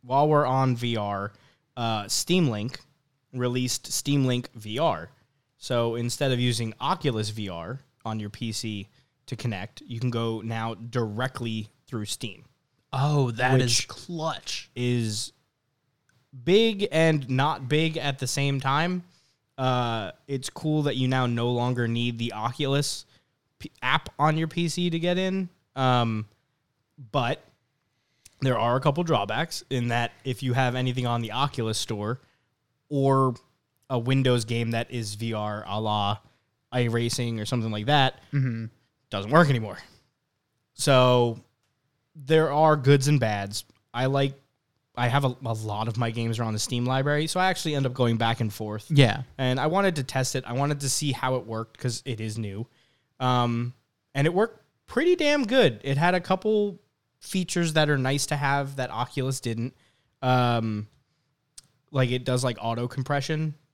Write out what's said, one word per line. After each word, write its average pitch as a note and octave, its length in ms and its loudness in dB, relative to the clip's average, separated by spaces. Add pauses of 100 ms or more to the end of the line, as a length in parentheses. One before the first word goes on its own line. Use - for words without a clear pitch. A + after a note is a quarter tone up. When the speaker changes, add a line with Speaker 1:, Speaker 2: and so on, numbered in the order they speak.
Speaker 1:
while C#3 200 4
we're D3 180 6
on C3 300 2
V A#2 220 -2
R, G2+ 360 -4 (420)
uh, A2+ 320 -4
Steam E3+ 400 2
Link A2+ 320 -4 (540)
released B2 580 -2
Steam C#3 340 0
Link B2 300 -2
V G#2+ 240 -10
R. G#2+ 300 -2 (480)
So A#2 380 -2
instead A#2+ 360 -2
of B2 80 2
using A#2 400 0
Oculus B2+ 500 0
V G#2+ 200 -6
R F2 300 -8 (260)
on A2 140 -4
your G#2 100 -8
P A2+ 220 -8
C G#2 360 -6 (380)
to - 100 -8
connect, G#2 460 -6
you A#2 180 -10
can B2+ 100 0
go A2+ 320 -2
now A2+ 340 -6
directly A2+ 920 -4 (180)
through G#2+ 180 -6
Steam. - 400 -10 (480)
Speaker 2:
Oh, C#3 380 2
that B2+ 280 4
is B2 200 2
Speaker 1:
Which - 100 -4
Speaker 2:
clutch. - 880 -8
Speaker 1:
is A#2+ 580 -2 (1120)
big G#3 460 4
and D#3 380 4
not C3 380 0
big D#3 300 2
at C#3 200 -4
the B2 100 -4
same C#3 340 0
time. E3+ 420 0 (540)
Uh, A#2+ 540 0 (160)
it's C3+ 220 -6
cool D#3 340 -2
that C#3 120 0
you B2+ 120 0
now B2+ 180 2
no A#2+ 260 0
longer A#2+ 360 0
need A#2 300 -2
the A#2 140 -4
Oculus C3+ 720 -2 (540)
P-, - 120 -16 (100)
app C3 360 2
on D#3 200 2
your D#3+ 100 -2
P E3+ 220 -2
C F3 200 -2
to E3 100 -2
get F3+ 180 0
in. F#3+ 320 -2 (260)
Um, A#2+ 500 2 (840)
but C3 320 -2 (1000)
there - 180 2
are A#2+ 160 4
a C3+ 40 2
couple D3+ 240 0
drawbacks A#2+ 680 -2
in B2 180 -2
that A#2+ 240 0 (120)
if C3 200 -6
you B2+ 100 0
have B2+ 220 2
anything B2+ 320 -2
on A#2+ 140 0
the A2 100 -6
Oculus A#2 460 -2
Store G#2+ 420 -4 (720)
or C3+ 440 4 (560)
a C3 80 0
Windows B2 480 2
game A#2 260 -2
that - 200 -4
is A2 240 -6
V A2+ 180 -4
R, G#2+ 340 -6
a G2+ 140 -4
la G#2 360 0 (560)
iRacing A#2 680 0
or G#2 40 -6
something A2+ 260 -2
like G#2+ 160 -4
that, C3+ 320 2 (140)
Speaker 2:
Mm-hmm. A#2+ 320 -2 (440)
Speaker 1:
doesn't G#2 220 -4
work D#3 180 8
anymore. A2+ 280 0 (960)
So B2+ 680 6 (760)
there D#3 360 4
are D3+ 240 6
goods C#3 320 4
and D3 120 4
bads. G#2 440 -2 (300)
I B2+ 140 -2
like, C#3 260 2 (600)
I A#2+ 120 0
have C#3 180 2
a, B2+ 100 0 (100)
a A2+ 80 -2
lot G#2+ 340 -4
of A2 100 -4
my A#2 140 0
games A2+ 280 -4
are A#2+ 40 -2
on A2 100 -2
the G#2 60 -4
Steam A#2+ 260 -2
library, C#3+ 420 0
so F#3 120 -2
I F#3 80 4
actually D#3+ 280 -2
end C#3 100 0
up B2+ 80 -2
going A#2 240 2
back A2+ 240 0
and A2 100 -2
forth. G#2+ 380 -8
Speaker 2:
Yeah. C#3 340 4 (140)
Speaker 1:
And C3 220 0
I C#3 80 2
wanted F#3 300 2
to C3+ 60 -2
test C3 320 -2
it. C3 100 -2
I A#2 80 -8
wanted C#3+ 280 -2
to C#3 80 -2
see C#3+ 220 0
how C3 240 -2
it G#2+ 100 -4
worked A2+ 320 -8
'cause A#2+ 280 -4
it A#2 140 -6
is A2 180 -6
new. G#2 300 -6 (520)
Um, A#2+ 540 0 (400)
and C#3 140 2
it F3 60 2
worked G#3+ 300 0 (220)
pretty F4 300 2
damn D4 300 2
good. G3 380 4
It C3+ 140 0
had F3 180 4
a F3+ 60 0
couple G#3 580 0 (400)
features E3+ 540 -2
that D3+ 160 4
are D3 80 4
nice C3+ 300 0
to D3 80 -2
have C#3 420 0
that B2+ 140 -4
Oculus B2+ 480 -4
didn't. A#2 340 -4 (480)
Um, A#2 640 2 (1040)
like, C3 200 2
it B2 140 -2
does, B2+ 180 0
like, B2 160 -2
auto A#2 280 -2
compression. D3 680 -2 (180)